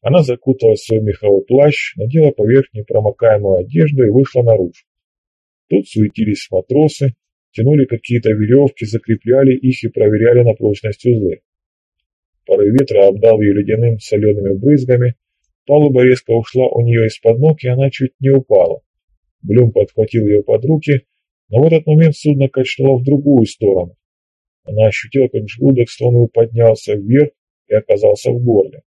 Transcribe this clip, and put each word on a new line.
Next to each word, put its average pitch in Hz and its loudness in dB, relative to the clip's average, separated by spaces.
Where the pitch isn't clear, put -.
Она 147 2
закуталась 123 0
в - -18
свой 110 -2
меховой 101 -2
плащ, 143 0
надела 143 0
поверх 117 0
непромокаемую 104 -2
одежду 135 0
и 107 2
вышла 131 0
наружу. 101 -2
Тут 196 -2
суетились 104 -4
матросы, 139 -2
тянули 135 0
какие-то 117 -4
веревки, 117 0
закрепляли 117 0
их 127 -4
и 113 -6
проверяли 113 2
на 113 2
прочность 104 -6
узлы. 110 -2
Порыв 104 0
ветра 104 2
обдал 107 2
ее 101 2
ледяным 110 -2
солеными 104 -2
брызгами, 123 0
палуба 143 4
резко 127 0
ушла 120 -2
у 117 -2
нее 117 0
из-под 113 -2
ног, 151 0
и 127 -6
она 131 -2
чуть - -6
не 135 -2
упала. 98 2
Блюм 110 2
подхватил 110 -2
ее 104 2
под 110 -2
руки, 147 -2
но 113 0
в 156 4
этот 160 0
момент 156 4
судно 139 0
качнуло 131 0
в 123 -4
другую 139 2
сторону. 92 -4
Она 107 0
ощутила, 127 -2
как 107 -8
желудок 123 -2
словно 120 0
поднялся 113 0
вверх 123 0
и 107 -2
оказался 107 0
в 120 -4
горле. 107 -2